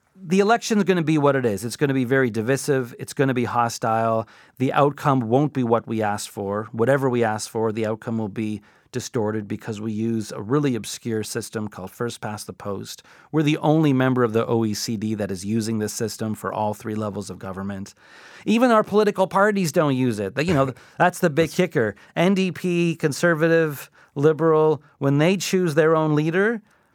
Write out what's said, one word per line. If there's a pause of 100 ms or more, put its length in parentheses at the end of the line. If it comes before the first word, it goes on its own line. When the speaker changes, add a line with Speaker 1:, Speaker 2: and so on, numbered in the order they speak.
(240)
Speaker 1:
the
election
is
gonna
be
what
it
is.
It's
gonna
be
very
divisive.
It's
gonna
be
hostile. (300)
The
outcome
won't
be
what
we
asked
for.
Whatever
we
ask
for,
the
outcome
will
be (300)
distorted
because
we
use
a
really
obscure
system
called
first
past
the
post. (300)
We're
the
only
member
of
the
O
E
C
D
that
is
using
this
system
for
all
three
levels
of
government. (520)
Even
our
political
parties
don't
use
it.
But,
you
know, (120)
Speaker 2:
<laughs>
Speaker 1:
that's
the
big
kicker. (220)
N
D
P,
Conservative, (240)
Liberal, (160)
when
they
choose
their
own
leader, (340)